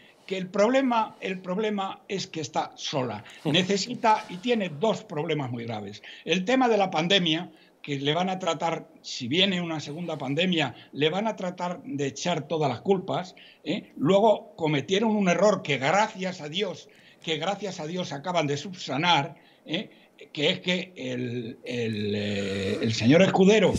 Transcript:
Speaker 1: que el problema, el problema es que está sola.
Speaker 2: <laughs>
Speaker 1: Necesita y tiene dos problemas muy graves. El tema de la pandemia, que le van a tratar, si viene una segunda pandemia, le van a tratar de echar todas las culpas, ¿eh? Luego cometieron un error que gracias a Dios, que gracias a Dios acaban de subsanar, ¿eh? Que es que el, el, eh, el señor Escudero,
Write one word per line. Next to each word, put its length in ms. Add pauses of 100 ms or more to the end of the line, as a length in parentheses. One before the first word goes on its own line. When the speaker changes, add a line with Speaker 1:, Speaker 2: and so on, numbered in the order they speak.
(260)
Speaker 1:
que 100
el 120
problema, 720
el 200
problema 680
es 180
que 140
está 340
sola. 500 (100)
Speaker 2:
<laughs> 100
Speaker 1:
Necesita 840
y 80
tiene 320
dos 360
problemas 460
muy 140
graves. 380 (220)
El 200
tema 240
de 80
la 140
pandemia, 600 (300)
que 200
le 140
van 140
a 120
tratar, 480 (120)
si 280
viene 320
una 180
segunda 400
pandemia, 560 (180)
le 160
van 200
a 80
tratar 480
de 240
echar 400
todas 200
las 120
culpas, 560 (260)
¿eh? 340
Luego 600
cometieron 580
un 140
error 340
que 160
gracias 600
a 80
Dios, 400 (340)
que 140
gracias 420
a 80
Dios 260
acaban 360
de 80
subsanar, 800 (300)
¿eh? 240 (420)
Que 180
es 80
que 380
el, 680
el, 540
eh, 640
el 100
señor 300
Escudero, 560